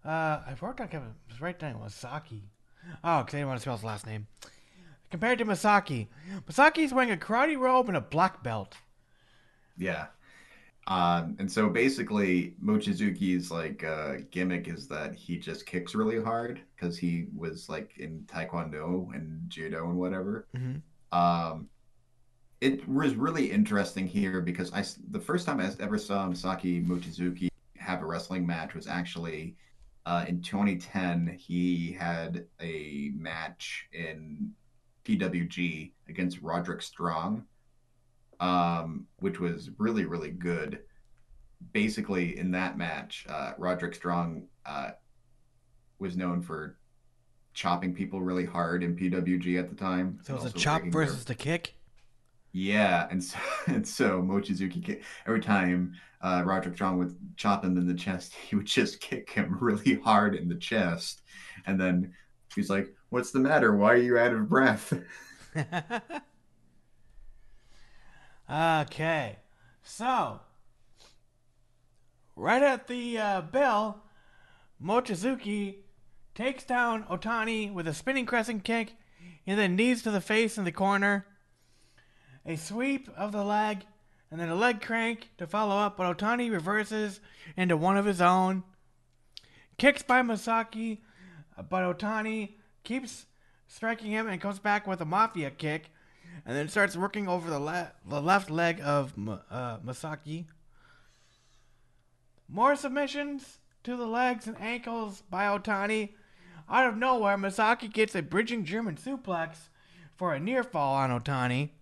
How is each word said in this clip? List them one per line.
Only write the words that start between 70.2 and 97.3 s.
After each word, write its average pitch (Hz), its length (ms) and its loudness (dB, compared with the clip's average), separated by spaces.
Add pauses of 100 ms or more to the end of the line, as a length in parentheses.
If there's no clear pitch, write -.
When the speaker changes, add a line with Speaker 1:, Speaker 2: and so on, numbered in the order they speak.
Speaker 1:
right 208 260 4
at 269 260 4
the, 240 300 -4
uh, 202 240 0
bell, 214 640 2 (760)
Mochizuki 208 1000 -2 (580)
takes 262 280 -4
down 240 420 2
Otani 220 680 -2
with 170 140 -4
a 156 60 -2
spinning 262 340 -2
crescent 220 360 0
kick 226 300 -2 (540)
and 196 100 2
then 185 180 6
knees 233 280 4
to 220 80 0
the 196 100 2
face 220 380 2
in 196 40 0
the 170 80 0
corner. 196 540 4 (1200)
A 165 100 -4
sweep 254 640 -2
of 202 140 -4
the 202 120 0
leg 208 420 0 (440)
and 160 100 -10
then 170 100 -2
a 165 60 0
leg 220 240 4
crank 226 500 -2 (100)
to 170 80 -8
follow 202 300 2
up, 202 200 2
but 180 180 0
Otani 233 360 0
reverses 208 720 -2 (360)
into 180 180 4
one 185 220 4
of 202 80 4
his 185 160 2
own. 185 420 6 (1160)
Kicks 285 240 6
by 254 180 6
Masaki, 226 800 -2 (580)
but 185 240 -2
Otani 214 680 -2 (320)
keeps 254 420 -8 (400)
striking 226 460 -6
him 220 160 0
and 185 120 -4
comes 196 200 -4
back 208 260 2
with 185 160 -2
a 160 40 -2
mafia 175 440 2
kick 156 400 -4 (560)
and 123 100 -4
then 147 140 -2
starts 214 260 2
working 202 320 -2
over 175 220 -2